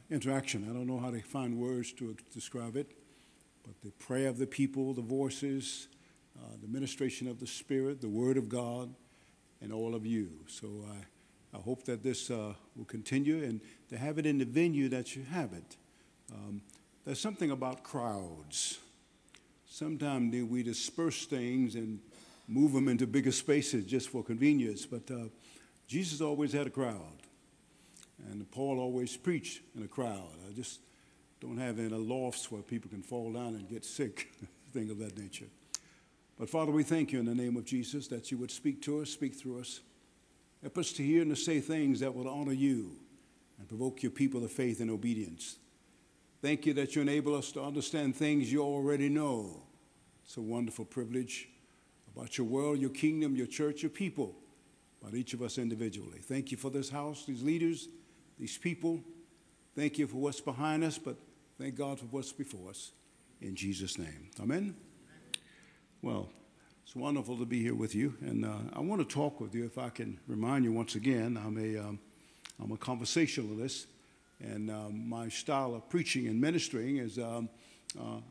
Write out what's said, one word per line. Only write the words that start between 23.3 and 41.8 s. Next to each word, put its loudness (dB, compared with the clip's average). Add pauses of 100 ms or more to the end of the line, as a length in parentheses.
spaces 4
just 0
for -2
convenience, 4
but, -8
uh, -6 (580)
Jesus 0
always 2
had 4
a -2
crowd, -2 (1080)
and -8
Paul 0
always -2
preached -2 (140)
in -8
a -8
crowd. -4 (120)
I -12
just -8 (640)
don't -6
have 0
any 0
lofts -2
where -6
people -4
can -8
fall -4
down -4
and -8
get -8
sick, -4 (200)
<laughs> -20
thing 0
of -6
that -6
nature. -10 (920)
But -4
Father, 2
we 6
thank 4
you 2
in 2
the 2
name 2
of -2
Jesus -2
that -6
you -2
would -6
speak -2
to 0
us, -4
speak -2
through -6
us. -10 (840)
Help -4
us 0
to -2
hear 8
and 4
to 4
say 4
things 4